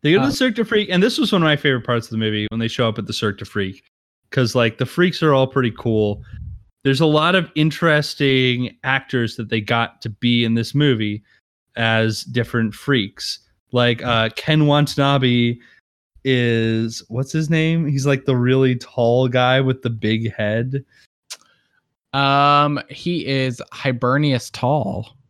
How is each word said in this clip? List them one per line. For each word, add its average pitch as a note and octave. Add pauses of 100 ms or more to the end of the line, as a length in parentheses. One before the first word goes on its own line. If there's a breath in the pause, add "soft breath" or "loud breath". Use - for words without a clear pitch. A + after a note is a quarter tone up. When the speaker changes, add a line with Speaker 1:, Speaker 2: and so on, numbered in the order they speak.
Speaker 1:
They D3+
go F#3+
to B3+
Speaker 2:
Uh, -
Speaker 1:
the -
Cirque B3+
du A#3
Freak, G#3+
and F3+
this B3
was B3+
one F#3
of D#3+
my D3+
favorite C3+
parts A#2
of -
the A2+
movie, G#2+
when A2+
they A2+
show A#2
up A2
at G#2
the -
Cirque G#2
du -
Freak. F#2+ (460)
'Cause, B2+
like, A#2
the B2+
freaks F3
are D#3
all C3
pretty B2+
cool. G#2+ (640 loud breath)
There's C#3
a E3
lot D3+
of F3
interesting C#3
actors C3
that A2+
they A2+
got A#2
to A#2
be A#2+
in A2+
this A#2
movie A2 (540 soft breath)
as A2+
different A#2
freaks. - (320)
Like, A#2+
uh, A2+
Ken D#3
Watanabe C3+ (680 soft breath)
is, A2+
what's B2+
his D#3+
name? D#3+
He's, C#3
like, C#3
the C3+
really B2+
tall A#2+
guy B2+
with C3
the A#2+
big A2
head. A#2+ (1300 loud breath)
Speaker 2:
Um, C#3+ (100)
he E3+
is C3 (120)
Hibernius C3
Tall. B2 (140)